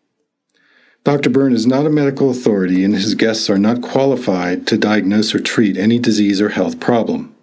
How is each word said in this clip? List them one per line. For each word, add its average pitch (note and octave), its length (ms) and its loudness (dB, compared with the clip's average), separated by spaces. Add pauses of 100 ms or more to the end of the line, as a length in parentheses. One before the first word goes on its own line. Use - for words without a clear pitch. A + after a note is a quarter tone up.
(1040)
Doctor C#3+ 280 0
Byrne C3+ 220 2
is A2 120 0
not C3+ 220 2
a - 20 0
medical C#3 400 0
authority, F#2+ 540 0
and G2+ 100 2
his G2+ 220 -2
guests A2 340 0
are G2+ 80 2
not A2 240 0
qualified F#2 880 -2
to A2+ 100 2
diagnose G#2 560 0
or G2+ 60 -2
treat G2 360 0
any A2+ 220 2
disease G#2 420 0
or G#2 100 0
health - 300 -2
problem. A2 640 -2